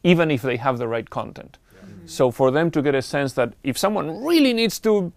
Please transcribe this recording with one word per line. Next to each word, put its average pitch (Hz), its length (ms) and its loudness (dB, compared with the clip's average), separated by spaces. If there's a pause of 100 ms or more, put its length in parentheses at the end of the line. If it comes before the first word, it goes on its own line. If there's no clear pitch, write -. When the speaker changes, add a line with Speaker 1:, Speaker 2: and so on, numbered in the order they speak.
Speaker 1:
even 170 280 4
if 127 120 -2
they 127 140 -2
have 123 220 -2
the 120 100 -6
right 113 200 -6
content. - 500 -12
Speaker 2:
Mm-hmm. - 480 -20
Speaker 1:
So 127 240 0
for 131 200 2
them 160 200 2
to 156 120 0
get 139 120 2
a 131 80 0
sense 139 320 -4
that 120 280 -2
if 131 140 -4
someone 190 480 -4
really 302 280 4
needs 226 280 0
to 208 360 0